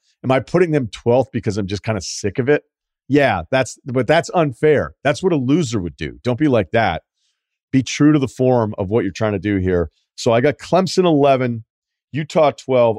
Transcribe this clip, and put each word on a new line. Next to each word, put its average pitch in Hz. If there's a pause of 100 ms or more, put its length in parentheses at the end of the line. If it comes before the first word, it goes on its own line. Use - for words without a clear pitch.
(240)
Am 123
I 131
putting 175
them 135
twelfth 120
because 107
I'm 101
just 101
kinda 107
sick -
of 123
it? 147 (460)
Yeah, 127
that's, 131
but 127
that's 160
unfair. 147
That's 147
what 180
a 151
loser 127
would 85
do. 65
Don't 123
be 156
like 113
that. 101 (680)
Be 131
true 147
to 151
the 131
form 123
of 95
what 110
you're 95
trying 107
to 95
do 101
here. 90 (260)
So -
I 117
got 143
Clemson 180
eleven, 135 (460)
Utah 151
twelve. 120